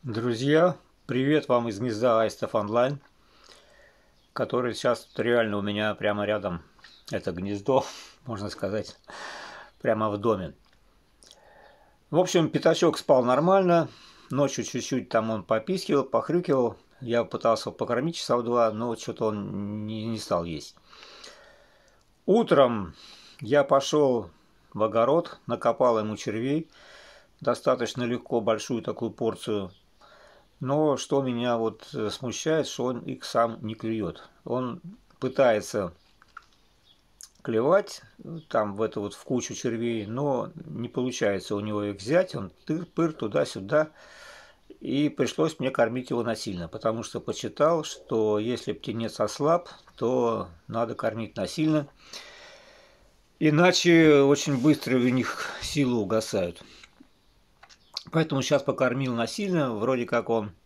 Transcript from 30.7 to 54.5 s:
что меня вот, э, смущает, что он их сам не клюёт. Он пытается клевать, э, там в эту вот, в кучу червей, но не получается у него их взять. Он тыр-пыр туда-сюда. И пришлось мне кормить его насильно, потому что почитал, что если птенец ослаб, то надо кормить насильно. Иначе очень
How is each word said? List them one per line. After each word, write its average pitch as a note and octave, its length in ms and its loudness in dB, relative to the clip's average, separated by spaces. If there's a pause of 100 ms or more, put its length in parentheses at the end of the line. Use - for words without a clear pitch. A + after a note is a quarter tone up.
что C#3 240 0
меня B2 380 -2
вот, A2+ 340 -4
э, A#2 180 -4
смущает, D3 560 -2
что - 180 -6
он B2 160 -4
их - 240 -10
сам A#2 360 0
не A2 140 -8
клюёт. A2 540 -6 (160)
Он B2 360 -6 (380)
пытается A2 720 0 (1500)
клевать, C#3 600 0 (220)
э, E3 140 -12 (100)
там G#2+ 260 -2
в G2+ 60 -8
эту A2 200 -2
вот, G2+ 140 -6
в - 100 -20
кучу A#2+ 300 -4
червей, A2+ 520 -4
но B2 480 -4
не - 340 -10
получается A2+ 680 -2
у G2+ 60 -2
него G#2 220 -4
их G2+ 140 -4
взять. D3+ 380 0
Он G2+ 160 -8 (160)
тыр-пыр E3 460 -4
туда-сюда. D3 800 -2 (880)
И C#3+ 280 0
пришлось D#3 500 -2
мне C3 120 -2
кормить B2 380 0
его A#2+ 140 -2
насильно, G2+ 460 -4
потому A2+ 340 -4
что - 180 -8
почитал, D3+ 640 -2
что G#2+ 540 0
если A#2+ 340 -4
птенец A2+ 480 -8
ослаб, D#3 480 0 (280)
то A#2 520 0 (180)
надо A2+ 280 -4
кормить A2+ 420 -6
насильно. D3+ 520 -2 (1500)
Иначе D#3+ 840 8
очень C#3 380 4